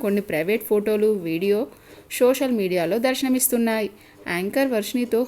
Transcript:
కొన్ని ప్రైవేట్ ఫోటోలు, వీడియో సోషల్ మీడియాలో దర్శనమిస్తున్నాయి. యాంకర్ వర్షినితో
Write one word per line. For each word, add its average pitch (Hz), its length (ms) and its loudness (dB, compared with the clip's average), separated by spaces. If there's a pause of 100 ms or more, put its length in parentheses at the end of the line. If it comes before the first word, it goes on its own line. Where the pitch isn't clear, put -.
కొన్ని 202 280 0
ప్రైవేట్ 180 400 0
ఫోటోలు, 214 400 2 (180)
వీడియో 196 320 0 (580)
సోషల్ 254 440 2
మీడియాలో 180 440 0
దర్శనమిస్తున్నాయి. 240 840 0 (440)
యాంకర్ 202 400 0
వర్షినితో 226 540 0